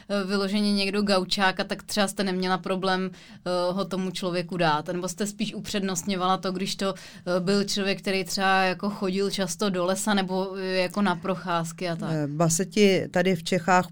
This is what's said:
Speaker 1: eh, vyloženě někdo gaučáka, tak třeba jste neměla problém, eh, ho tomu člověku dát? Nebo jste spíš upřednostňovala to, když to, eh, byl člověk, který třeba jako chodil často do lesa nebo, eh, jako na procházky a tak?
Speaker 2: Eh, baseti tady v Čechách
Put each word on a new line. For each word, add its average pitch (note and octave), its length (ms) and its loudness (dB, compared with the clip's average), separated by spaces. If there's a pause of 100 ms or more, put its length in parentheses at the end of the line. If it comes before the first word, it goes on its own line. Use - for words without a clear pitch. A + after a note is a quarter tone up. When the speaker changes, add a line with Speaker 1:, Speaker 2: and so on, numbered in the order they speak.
Speaker 1:
eh, G3+ 180 -2
vyloženě G3+ 460 0
někdo G3 300 0
gaučáka, F#3+ 600 2
tak G3+ 180 -6
třeba G3+ 260 0
jste G3+ 160 -2
neměla F#3 340 0
problém, F#3 540 0
eh, F3+ 600 -2
ho G3 120 -2
tomu F#3+ 260 -4
člověku F3+ 460 -4
dát? E3 320 2
Nebo F3+ 200 -4
jste G3+ 180 -4
spíš G#3 280 -6
upřednostňovala F#3+ 800 -2
to, F#3 160 -4
když F#3+ 240 -4
to, G3 200 -2
eh, F3+ 440 -4
byl G3 240 2
člověk, G3 340 -2
který F#3+ 260 0
třeba F#3+ 380 2
jako F#3 280 0
chodil G3 400 -2
často G3 400 -2
do F3+ 140 0
lesa F#3+ 300 0
nebo, F#3+ 420 -2
eh, G3 80 -6
jako F#3 380 0
na F3+ 140 2
procházky E3+ 720 -4
a E3+ 80 -2
tak? D#3+ 160 -4
Speaker 2:
Eh, D3+ 140 0
baseti E3+ 840 4
tady F#3 260 2
v E3 60 -6
Čechách F3+ 500 2